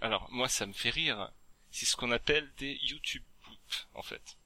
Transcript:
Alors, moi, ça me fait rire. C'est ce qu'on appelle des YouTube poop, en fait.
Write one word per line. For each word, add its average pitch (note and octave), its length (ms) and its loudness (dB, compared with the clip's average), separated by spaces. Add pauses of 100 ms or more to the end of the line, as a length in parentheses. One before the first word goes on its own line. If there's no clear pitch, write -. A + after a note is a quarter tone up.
Alors, G#2+ 300 2
moi, B2+ 180 2
ça - 160 2
me G2+ 80 -4
fait - 160 0
rire. A#2+ 420 0 (400)
C'est - 140 -4
ce - 120 4
qu'on A#2+ 140 0
appelle C#3+ 460 4
des C#3 260 -4
YouTube C#3 400 -4 (200)
poop, - 160 -20 (340)
en - 100 -10
fait. - 200 -10 (240)